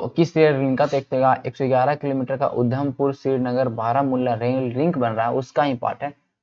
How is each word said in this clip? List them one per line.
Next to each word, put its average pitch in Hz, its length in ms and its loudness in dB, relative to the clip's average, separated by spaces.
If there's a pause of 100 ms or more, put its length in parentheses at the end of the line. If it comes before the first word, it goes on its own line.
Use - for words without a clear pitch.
(160)
किस 165 200 2
रेल 156 180 6
रिंग 135 240 0
का, 143 80 4
तो 143 100 -2
एक, 131 500 2
एक 127 100 -6
सौ 135 100 -2
ग्यारह 131 280 2
किलोमीटर 135 420 -4
का 135 120 0
उधमपुर 131 680 0
श्रीनगर 127 560 -2
बारामूला 123 640 0
रेल 123 400 -2
रिंग 156 200 0
बन 120 160 0
रहा 110 160 -2
है, 123 80 -2
उसका 135 280 -2
ही 139 120 0
पार्ट 113 280 -6
है। 143 100 -8 (300)